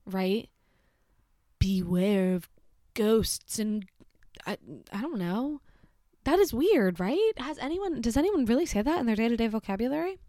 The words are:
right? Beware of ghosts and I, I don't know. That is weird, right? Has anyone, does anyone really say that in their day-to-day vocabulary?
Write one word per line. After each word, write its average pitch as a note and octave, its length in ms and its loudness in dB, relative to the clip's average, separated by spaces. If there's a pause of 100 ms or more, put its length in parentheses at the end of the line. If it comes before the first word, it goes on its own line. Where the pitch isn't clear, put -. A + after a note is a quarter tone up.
right? F#3+ 460 -2 (1080)
Beware F#3 760 2
of F3 160 -6 (420)
ghosts - 680 0
and G#3+ 280 -4 (600)
I, D#3+ 120 -6 (340)
I G3 80 -6
don't C#4+ 180 -6
know. A3+ 440 -4 (640)
That D#4 140 4
is G4 140 4
weird, A3+ 480 2
right? F4 380 2
Has C#4 220 -6
anyone, E4 420 -4
does A#3 160 2
anyone E4+ 260 2
really B3 220 2
say G#3 160 0
that D#4+ 180 0
in B3 60 -2
their A3 100 0
day-to-day A3+ 300 0
vocabulary? B3 720 -4 (100)